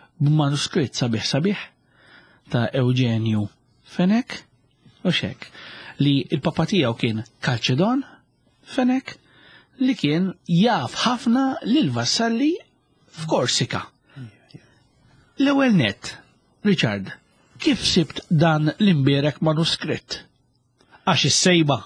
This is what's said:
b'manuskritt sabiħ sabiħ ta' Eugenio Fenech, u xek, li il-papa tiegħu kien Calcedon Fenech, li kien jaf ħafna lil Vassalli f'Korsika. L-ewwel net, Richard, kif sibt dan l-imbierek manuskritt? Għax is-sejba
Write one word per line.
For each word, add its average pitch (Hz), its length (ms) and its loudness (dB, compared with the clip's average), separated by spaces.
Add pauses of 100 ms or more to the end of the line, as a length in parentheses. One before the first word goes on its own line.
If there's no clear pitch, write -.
(140)
b'manuskritt 143 800 0
sabiħ 117 320 -2
sabiħ 175 380 -2 (840)
ta' 117 240 -2
Eugenio 113 760 0 (420)
Fenech, 208 540 -2 (560)
u 180 120 -2
xek, - 360 -4 (500)
li 139 280 2
il-papa 160 420 -2
tiegħu 131 300 0
kien 110 260 -2 (140)
Calcedon 170 680 0 (640)
Fenech, 254 480 -2 (600)
li 262 200 2
kien 165 360 0 (140)
jaf 175 520 2
ħafna 240 460 0 (180)
lil 220 320 2
Vassalli 226 640 0 (600)
f'Korsika. 139 680 -2 (1600)
L-ewwel 277 380 4
net, 110 380 0 (500)
Richard, 104 460 0 (460)
kif 277 280 0
sibt - 420 -2
dan 151 460 2
l-imbierek 139 720 0
manuskritt? 156 800 -4 (840)
Għax 170 220 2
is-sejba 160 580 4